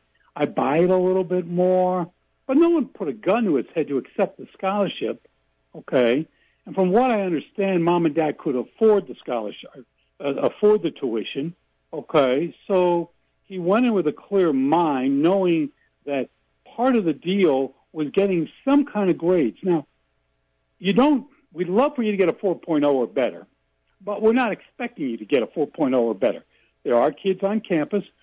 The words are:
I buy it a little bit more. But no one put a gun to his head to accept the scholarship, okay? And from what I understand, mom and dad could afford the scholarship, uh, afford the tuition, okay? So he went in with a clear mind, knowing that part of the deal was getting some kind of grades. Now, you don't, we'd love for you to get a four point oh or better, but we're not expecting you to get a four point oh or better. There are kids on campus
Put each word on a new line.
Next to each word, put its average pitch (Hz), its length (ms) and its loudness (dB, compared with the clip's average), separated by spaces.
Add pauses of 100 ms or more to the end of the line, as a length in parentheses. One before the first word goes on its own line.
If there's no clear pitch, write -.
(360)
I 147 100 -2
buy 135 320 -2
it 180 120 4
a 185 60 2
little 185 300 0
bit 180 220 -4
more. 180 600 0 (380)
But 269 80 0
no 339 140 4
one 330 160 2
put - 240 -8
a 135 40 -2
gun 185 300 0
to 180 120 2
his 117 100 0 (100)
head 147 140 -2
to 143 80 -2
accept - 400 -4
the 135 160 -18
scholarship, 190 760 -4 (480)
okay? 135 500 0 (400)
And 180 80 -14
from 185 180 0
what 247 200 2
I 208 120 -2
understand, 180 600 -2
mom 175 220 2
and 147 100 -2
dad 156 220 -2
could 139 180 -4
afford 196 520 2
the 123 80 -14
scholarship, 113 540 -8 (540)
uh, 139 120 -2
afford 208 480 2
the 160 80 -2
tuition, 135 640 -6 (360)
okay? 143 640 0 (120)
So 180 420 0 (360)
he 190 140 -12
went 196 260 2
in 233 80 0
with 175 140 0
a 147 60 -2
clear 185 400 0
mind, 139 680 0
knowing 170 500 2 (340)
that 139 240 -4 (460)
part 247 200 2
of 214 100 0
the 156 80 0
deal 139 600 0 (180)
was 156 200 -6
getting 190 360 0 (160)
some 285 220 2
kind 202 240 -2
of 156 80 0
grades. 165 460 0
Now, 170 240 0 (920)
you 190 160 -2
don't, 262 340 2 (240)
we'd 165 180 -6
love 262 260 0
for 240 80 -4
you 214 80 0
to 202 60 -2
get 185 120 2
a 160 40 2
four 185 260 -4
point 151 240 -2
oh 143 140 2
or 120 100 0
better, 95 400 -4 (540)
but 202 200 -8
we're 220 120 4
not 240 180 0
expecting - 580 -8
you 113 80 -6
to 107 80 -12
get 123 180 0
a - 40 -8
four 147 200 -4
point 135 280 -2
oh 120 100 2
or 113 100 -2
better. 98 280 -2 (400)
There 123 120 0
are 127 160 2
kids 185 320 -4
on 208 180 -2
campus 180 420 -2 (200)